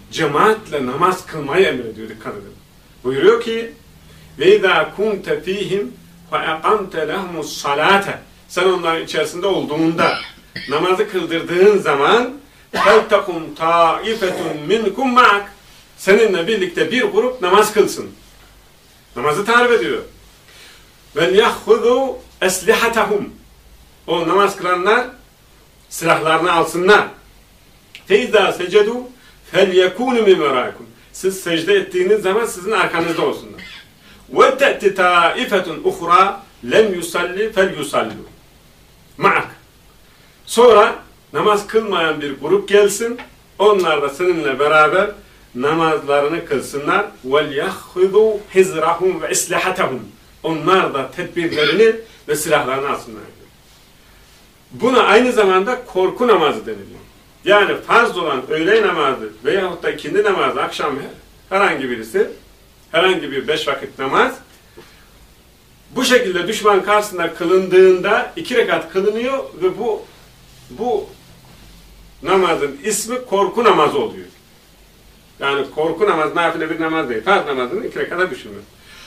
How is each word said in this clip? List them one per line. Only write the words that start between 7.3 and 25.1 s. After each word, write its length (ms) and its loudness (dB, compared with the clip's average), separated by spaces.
salâte." 600 0
Sen 160 -4
onların 400 0
içerisinde 440 -4
olduğunda, 720 0
namazı 400 0
kıldırdığın 680 2
zaman, 560 2
"Feltekum 840 2
taifetun 1040 0
minkum 460 0
ma'ak." 380 4
Seninle 500 2
birlikte 440 -2
bir 120 0
grup 380 0
namaz 320 4
kılsın. 380 0
Namazı 300 -2
tarif 260 4
ediyor. 300 0
"Vel 200 2
yahhuzu 840 2
eslihatahum." 880 0
O 200 -2
namaz 280 2
kılanlar 520 0